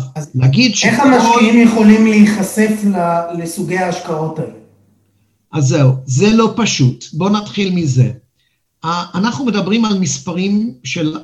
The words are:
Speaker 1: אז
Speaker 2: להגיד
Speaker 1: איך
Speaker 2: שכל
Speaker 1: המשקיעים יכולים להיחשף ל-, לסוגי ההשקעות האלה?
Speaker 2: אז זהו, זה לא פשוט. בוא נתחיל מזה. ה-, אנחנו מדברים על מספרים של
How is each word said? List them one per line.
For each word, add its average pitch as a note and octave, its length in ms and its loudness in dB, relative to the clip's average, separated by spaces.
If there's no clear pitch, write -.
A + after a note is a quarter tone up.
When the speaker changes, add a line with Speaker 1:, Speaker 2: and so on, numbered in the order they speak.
Speaker 1:
אז D3+ 200 -12
Speaker 2:
להגיד C#3 360 2
Speaker 1:
איך - 80 -4
Speaker 2:
שכל C4 340 2
Speaker 1:
המשקיעים A#3 540 4
יכולים A3 400 6
להיחשף G#3 640 2
ל-, E3+ 580 -2
לסוגי E3 360 -6
ההשקעות E3 640 -6
האלה? A2+ 120 -10
Speaker 2:
אז C3+ 140 0
זהו, C#3 240 4
זה D#3 240 2
לא A3+ 260 2
פשוט. - 580 -2
בוא E3+ 160 -2
נתחיל G3+ 460 -4
מזה. C3 360 0
ה-, E3+ 340 -6
אנחנו A#3+ 280 -4
מדברים G#3 400 -2
על G3+ 140 -2
מספרים G3 720 -4
של D#3 400 -6